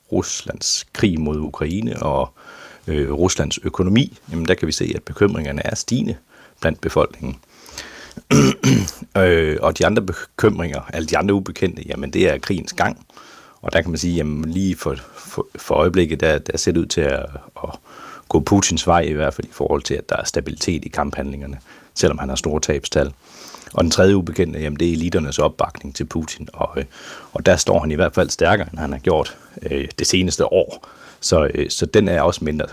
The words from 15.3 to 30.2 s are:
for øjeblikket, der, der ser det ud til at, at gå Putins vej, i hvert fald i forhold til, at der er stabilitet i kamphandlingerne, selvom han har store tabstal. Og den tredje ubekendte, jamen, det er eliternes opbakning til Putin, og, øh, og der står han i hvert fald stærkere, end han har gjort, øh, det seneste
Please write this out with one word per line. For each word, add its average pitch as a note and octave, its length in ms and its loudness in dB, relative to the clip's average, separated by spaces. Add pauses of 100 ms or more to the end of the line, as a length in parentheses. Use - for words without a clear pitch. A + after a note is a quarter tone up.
for - 180 -2
øjeblikket, D#2+ 460 4
der, D#2 180 4
der - 180 -6
ser - 160 0
det E2 80 4
ud - 60 0
til - 140 -2
at, C#2 260 0 (380)
at - 60 -6 (580)
gå D#2 120 4
Putins F2+ 460 2
vej, E2+ 140 4
i D#2 120 0
hvert D2 220 -2
fald - 120 -8
i - 60 -16
forhold - 300 -2
til, - 120 -4
at - 140 -6
der - 80 0
er - 80 -4
stabilitet D2+ 600 -2
i - 40 -10
kamphandlingerne, C#2 680 -6 (360)
selvom D2 240 0
han C2+ 100 -4
har C2 80 -4
store D2+ 240 -2
tabstal. C#2+ 520 -2 (600)
Og - 120 2
den E2 60 2
tredje G2 260 6
ubekendte, E2 440 -2
jamen, D2 180 -4
det E2+ 100 2
er E2+ 40 2
eliternes D#2+ 460 -2
opbakning - 560 -2
til E2 100 -6
Putin, - 480 -8
og, - 240 -4
øh, C#2 80 -4 (480)
og - 140 -2
der F#2 100 6
står F#2+ 240 2
han - 100 -2
i D2+ 40 -2
hvert E2+ 200 2
fald F2+ 160 2
stærkere, F#2 400 2
end D#2 80 -12
han D2 140 -4
har C2+ 60 -6
gjort, D#2 380 0 (260)
øh, C#2 260 -4 (100)
det - 80 -2
seneste F#2 460 2